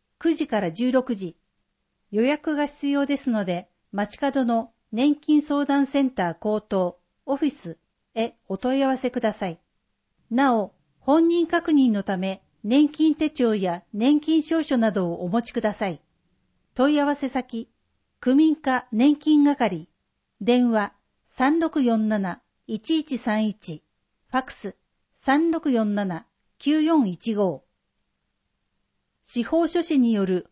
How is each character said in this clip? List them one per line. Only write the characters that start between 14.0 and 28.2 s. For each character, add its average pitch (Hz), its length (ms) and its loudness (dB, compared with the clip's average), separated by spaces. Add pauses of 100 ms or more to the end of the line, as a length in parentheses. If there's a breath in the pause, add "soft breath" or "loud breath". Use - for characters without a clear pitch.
金 311 240 2
証 330 180 -2
書 277 160 -2
な 226 140 2
ど 180 200 -2
を - 120 -8
お 180 60 -6
持 226 120 0
ち 233 100 -14
く 233 100 -4
だ 208 120 -2
さ 202 160 -4
い。 160 120 -8 (760)
問 277 180 2
い 294 60 2
合 285 60 2
わ 285 100 0
せ 277 120 -6
先、 233 420 -6 (500)
区 254 160 2
民 311 200 6
課 262 360 -2
年 262 240 4
金 294 280 4
係、 220 440 0 (540)
電 240 300 2
話、 214 220 -2 (360)
三 294 300 0
六 320 240 0
四 220 260 2
七 196 320 -4 (260)
一 233 320 -4
一 277 180 -6
三 220 300 -2
一、 180 360 -10 (460)
フ 254 80 -4
ァ - 20 0
ッ 254 40 -4
ク 254 100 -16
ス、 - 220 -14 (400)
三 311 360 0
六 311 200 -2
四 220 240 0
七 190 300 -6 (320)
九 302 240 0
四 302 280 4
一 208 260 -6
五。 185 280 -2 (1600)